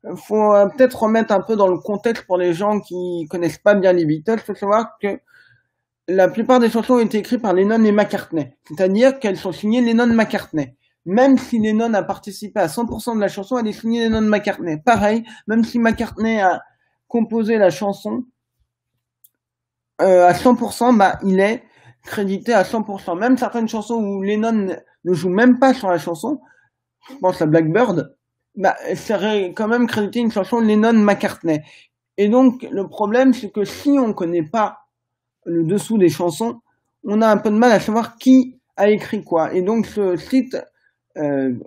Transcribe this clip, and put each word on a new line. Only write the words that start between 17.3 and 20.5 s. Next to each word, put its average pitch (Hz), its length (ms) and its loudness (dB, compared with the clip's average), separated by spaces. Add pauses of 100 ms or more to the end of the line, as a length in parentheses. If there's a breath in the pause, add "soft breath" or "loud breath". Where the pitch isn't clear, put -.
la 196 120 4
chanson, 208 540 -6 (1800)
euh, 180 260 6
à 175 60 6
cent 247 220 4